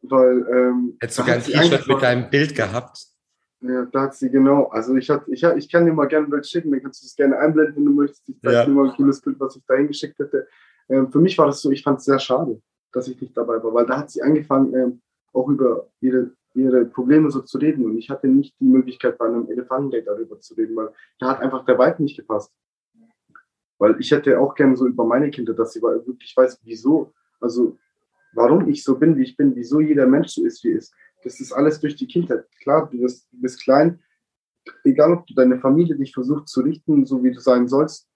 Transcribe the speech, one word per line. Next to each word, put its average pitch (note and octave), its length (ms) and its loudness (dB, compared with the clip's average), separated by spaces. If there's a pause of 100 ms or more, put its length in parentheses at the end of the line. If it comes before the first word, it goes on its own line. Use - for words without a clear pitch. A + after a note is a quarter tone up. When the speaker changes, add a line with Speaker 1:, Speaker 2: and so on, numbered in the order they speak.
Speaker 1:
Weil, B2+ 480 2
ähm, B2 500 0
Speaker 2:
Hättest A#2+ 180 -8
du B2 40 -2
Speaker 1:
da - 20 -2
Speaker 2:
gern A#2+ 140 2
Speaker 1:
hat A#2+ 60 -10
Speaker 2:
ein C#3 60 -6
Speaker 1:
sie - 20 -
Speaker 2:
T-Shirt D#3+ 180 4
mit C#3 100 2
Speaker 1:
angefangen C3 200 0
Speaker 2:
deinem B2 280 0
Bild D3 260 0
gehabt? A2 500 -6 (560)
Speaker 1:
Ja, B2 240 -4
da C3+ 180 -4
hat C#3 120 -6
sie C3 140 -4
genau, C3+ 380 4
also A#2 280 -4
ich C3 140 -2
hab, C#3+ 180 -2
ich B2+ 160 -6
hab, E3+ 140 2
ich D3 120 -8
kann E3+ 160 4
dir E3 60 4
mal D3+ 140 0
gerne D3+ 220 0
ein - 20 -8
Bild C#3+ 180 -4
schicken, D#3+ 240 -4
dann C3 100 -2
kannst C3+ 200 -18
du - 60 -20
das - 80 -20
gerne C#3 220 2
einblenden, D3+ 400 2
wenn C#3+ 80 2
du C#3+ 60 4
möchtest. C#3+ 380 -2
Ich C3 120 -18
zeig A#2+ 120 0
Speaker 2:
Ja. A#2+ 120 4
Speaker 1:
dir C#3+ 60 0
mal C#3 180 4
ein B2+ 60 -10
cooles C#3 260 2
Bild, - 180 -8
was C3+ 180 -8
ich - 80 -20
dahin C3+ 220 0
geschickt C#3+ 320 -10
hätte. C#3 280 -6 (400)
Ähm, C3 240 0
für D3 80 2
mich F3+ 180 2
war D3+ 100 4
das C#3 140 -4
so, D3 100 -2
ich C3+ 120 -4
fand's C3+ 220 -2
sehr C#3 140 2
schade, B2 420 -4 (320)
dass B2+ 160 -6
ich B2+ 100 -14
nicht B2 160 -14
dabei A2+ 260 -4
war, A2+ 120 -6
weil A#2+ 120 2
da B2+ 120 -4
hat - 140 -10
sie - 100 -8
angefangen, C3+ 520 0
ähm, B2+ 280 -2 (320)
auch B2+ 160 -2
über B2+ 380 0 (120)
ihre, B2+ 320 -2 (240)
ihre B2+ 300 2
Probleme C#3 440 2
so C3+ 120 -4
zu - 160 -12
reden C#3+ 280 0
und A2 120 -4
ich A2+ 120 -12
hatte C#3 200 -2
nicht C#3 320 2
die C3+ 40 0
Möglichkeit, B2+ 520 2
bei A#2 80 -4
einem A#2 240 -4
Elefantendate B2+ 560 -6
darüber G#2+ 340 -10
zu - 140 -20
reden, A2+ 240 -4
weil A2 120 -6 (300)
da C3 120 -4
hat C3+ 100 -4
einfach C3 240 -6
der B2+ 120 2
Vibe D#3 260 0
nicht C#3 120 -6
gepasst. - 380 -10 (1200)
Weil G#2+ 220 2
ich B2+ 120 -4
hätte C#3 280 2
auch C#3 160 0
gerne C3 220 4
so B2+ 100 0
über B2 180 -2
meine C3 260 0
Kinder, A2+ 220 -8
dass A2+ 200 -4
sie A2+ 80 -8
wa-, A#2 240 -2
wirklich - 300 -12
weiß, B2+ 280 0
wieso, A2+ 500 -2 (280)
also A#2+ 360 -2 (560)
warum A#2+ 360 2
ich - 140 -4
so C3 140 0
bin, D3+ 200 2
wie B2+ 60 0
ich - 140 -8
bin, C#3 180 2
wieso B2 260 -2
jeder C#3+ 260 2
Mensch D3 220 2
so - 160 -4
ist, - 180 -6
wie A#2 80 0
er - 60 -2
ist. - 160 -10 (300)
Das - 160 -16
ist C3 120 -16
alles D3+ 280 0
durch D3 160 -6
die - 120 -8
Kindheit. - 380 -4 (160)
Klar, D#3 280 0
du B2+ 100 -10
wirst, B2 320 -6
du B2 100 -14
bist B2+ 200 -8
klein, D#3+ 380 2 (840)
egal D3+ 300 4
ob E3+ 140 -6
du - 60 -20
deine B2+ 260 4
Familie D3+ 360 2
dich C3+ 180 -6
versucht C#3 340 -6
zu C3 140 -4
richten, D3 440 0
so B2+ 180 -4
wie B2+ 80 2
du B2+ 80 -12
sein B2 280 2
sollst C#3+ 480 -2